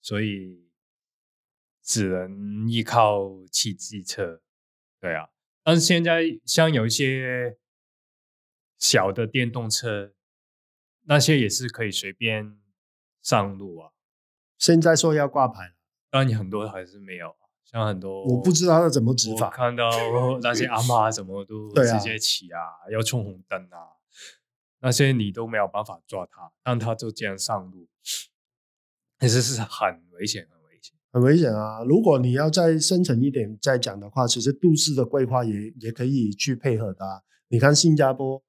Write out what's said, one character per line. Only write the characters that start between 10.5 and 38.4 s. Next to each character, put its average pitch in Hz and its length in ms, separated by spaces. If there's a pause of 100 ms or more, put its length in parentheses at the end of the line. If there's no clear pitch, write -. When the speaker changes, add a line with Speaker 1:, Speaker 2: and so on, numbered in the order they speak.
Speaker 1:
那 147 120
些 147 220
也 110 100
是 123 180
可 117 180
以 104 40
随 95 240
便 107 460 (640)
上 101 340
路 95 200
啊。 80 140 (680)
Speaker 2:
现 170 200
在 165 160
说 160 180
要 147 140
挂 139 200
牌 92 220
了。 - 40 (380)
Speaker 1:
但 135 240
很 98 140
多 104 200
还 95 160
是 95 140
没 95 160
有 85 140
啊， - 200 (140)
像 113 240
很 98 120
多 95 260
Speaker 2:
我 123 140
不 175 120
知 175 160
道 165 140
要 170 60
怎 135 160
么 127 120
执 110 220
法。 110 100
Speaker 1:
我 - 40
看 120 240
到 120 140 (540)
那 120 100
些 117 120
阿 120 160
嬷 117 300
什 104 140
么 95 200
都 107 260
Speaker 2:
<laughs> - 20
对 123 160
啊。 113 80
Speaker 1:
直 104 60
接 110 160
骑 - 320
啊， 85 80 (320)
要 110 100
冲 113 220
红 95 240
灯 98 120 (120)
啊， 82 260 (840)
那 127 100
些 135 200
你 110 200
都 113 160
没 113 100
有 101 100
办 101 160
法 92 220
抓 92 220
他， 87 240 (100)
但 123 160
他 113 160
就 113 160
这 110 160
样 98 100
上 98 360
路， 90 160 (1300)
其 131 80
实 120 140
是 120 200
很 90 500
危 90 160
险， 90 240
很 - 120
危 - 160
险。 - 160 (180)
Speaker 2:
很 123 80
危 139 160
险 139 160
啊！ 107 300
如 151 180
果 170 180
你 123 120
要 143 180
再 165 300
深 180 240
层 156 180
一 139 80
点 113 320
再 131 160
讲 104 220
的 101 100
话， 127 180
其 120 120
实 123 140
都 160 220
市 151 200
的 135 100
规 135 200
划 123 180
也， 107 360
也 113 120
可 123 140
以 127 260
去 123 240
配 117 220
合 107 160
的 95 120
啊。 95 160 (280)
你 120 100
看 139 160
新 156 200
加 135 180
坡 135 360